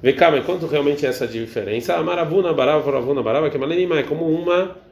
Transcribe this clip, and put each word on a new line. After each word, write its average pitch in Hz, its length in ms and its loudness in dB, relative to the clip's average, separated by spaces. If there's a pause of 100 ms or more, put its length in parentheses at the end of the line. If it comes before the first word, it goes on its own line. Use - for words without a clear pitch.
Vê 131 100 4
cá, 170 160 6
mas 143 160 0
quanto 170 220 -4
realmente 143 380 0
é 131 40 2
essa 123 160 -4
diferença? 113 680 -4
Amaravuna 170 580 0
Barava, 139 300 2
Varavuna 135 400 -2
Barava, 139 260 0
que 143 80 -6
é - 20 -2
Malenima, 170 380 0
é 139 60 0
como 160 260 -2
uma 175 480 0 (140)